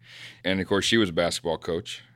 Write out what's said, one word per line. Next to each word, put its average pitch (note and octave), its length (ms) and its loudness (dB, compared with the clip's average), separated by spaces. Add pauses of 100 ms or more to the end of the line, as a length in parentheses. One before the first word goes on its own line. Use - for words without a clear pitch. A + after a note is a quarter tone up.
(440)
And, F#2+ 160 0
of F2 80 -4
course, G2 160 2
she A2+ 120 4
was G#2+ 120 4
a E2 40 -6
basketball E2 460 0
coach - 460 -6 (120)